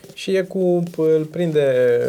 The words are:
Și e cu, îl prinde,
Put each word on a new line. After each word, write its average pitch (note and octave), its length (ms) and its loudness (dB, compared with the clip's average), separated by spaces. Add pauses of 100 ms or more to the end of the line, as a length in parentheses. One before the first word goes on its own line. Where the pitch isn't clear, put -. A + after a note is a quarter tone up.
(140)
Și - 220 -6
e F#3+ 80 0
cu, F3+ 400 0 (140)
îl D#3+ 280 2
prinde, C#3+ 840 0